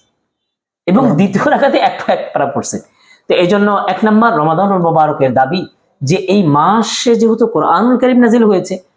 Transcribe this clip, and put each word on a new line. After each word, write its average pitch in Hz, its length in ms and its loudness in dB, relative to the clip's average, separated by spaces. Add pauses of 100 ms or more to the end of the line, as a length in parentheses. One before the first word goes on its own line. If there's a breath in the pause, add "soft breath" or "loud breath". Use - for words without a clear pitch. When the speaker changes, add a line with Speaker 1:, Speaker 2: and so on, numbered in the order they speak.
(880)
Speaker 1:
এবং 185 120 2
Speaker 2:
আল্লাহ। 240 160 0
Speaker 1:
দ্বিতীয় 196 360 0
রাকাতে 277 260 0
এক, - 300 -2
এক 175 260 -4
পারা 143 120 -2
পড়ছেন। 117 340 -8 (480 soft breath)
তো 180 80 0
এই 180 120 2
জন্য 202 400 0
এক 185 180 -4
নম্বর 220 280 2
রমাদানুল 170 480 0
মোবারকের 151 520 0
দাবি 135 320 -2 (360)
যে 139 140 0
এই 190 320 0
মাসে 202 680 0
যেহেতু 226 320 0
কোরআনুল 202 500 0
কারীম 254 200 2
নাজিল 240 260 4
হয়েছে, 190 360 0 (180)